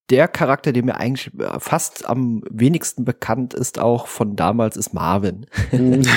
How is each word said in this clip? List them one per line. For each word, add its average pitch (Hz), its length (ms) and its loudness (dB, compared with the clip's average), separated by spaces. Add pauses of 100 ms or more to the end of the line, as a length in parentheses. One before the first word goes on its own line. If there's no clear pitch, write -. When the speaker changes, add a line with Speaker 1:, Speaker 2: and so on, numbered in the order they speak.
Speaker 1:
der 139 200 6
Charakter, 139 420 0
der 120 140 2
mir 123 140 -2
eigentlich, 127 380 -4
äh, 50 220 -6
fast - 500 -4
am 120 400 -2
wenigsten 127 560 2
bekannt 123 500 -2
ist, - 260 -6
auch 117 260 2
von - 300 -4
damals, 110 400 0
ist - 180 -6
Marvin. 92 560 -2
<laughs> - 220 -2
Speaker 2:
Mhm. 127 300 4 (140)